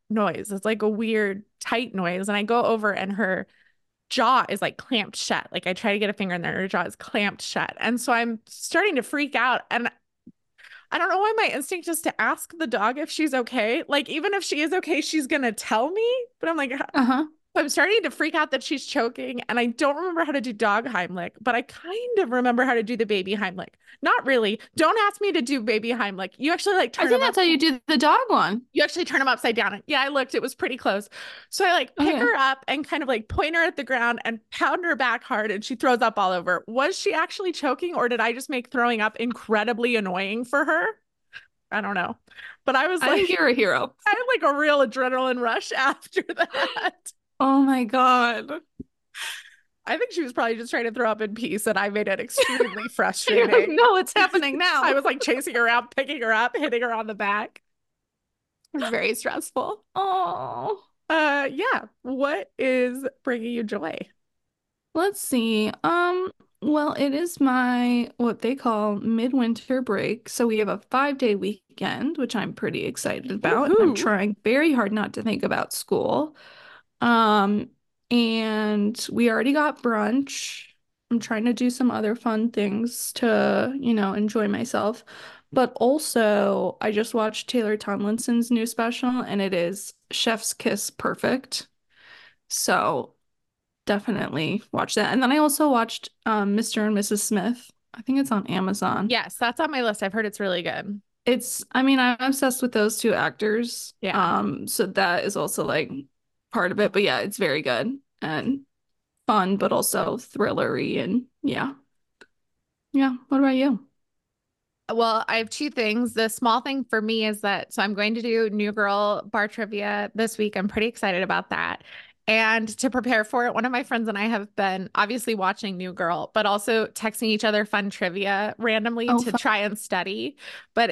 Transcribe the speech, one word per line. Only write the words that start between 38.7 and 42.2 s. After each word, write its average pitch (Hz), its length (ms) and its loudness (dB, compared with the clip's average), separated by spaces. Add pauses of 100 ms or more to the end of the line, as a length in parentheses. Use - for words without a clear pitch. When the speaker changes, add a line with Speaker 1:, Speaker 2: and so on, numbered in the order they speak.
Speaker 1:
throwing 240 300 0
up 214 160 0
incredibly 226 800 0
annoying 196 480 -2
for 285 200 0
her? 311 220 2 (840)
I 214 80 -2
don't 202 140 -4
know. 185 220 -2 (480)